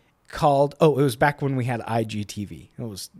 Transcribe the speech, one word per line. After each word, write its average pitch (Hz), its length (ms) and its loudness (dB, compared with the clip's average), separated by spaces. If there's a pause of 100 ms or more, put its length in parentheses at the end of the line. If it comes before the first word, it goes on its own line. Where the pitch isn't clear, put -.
(280)
called," 143 520 2
oh, 151 180 4
it 165 60 4
was 123 140 0
back 147 240 2
when 139 160 -2
we 120 80 0
had 120 200 -2
I 117 180 0
G 107 200 -6
T 101 220 -10
V. - 320 -16
It 127 60 -10
was 104 260 -12 (100)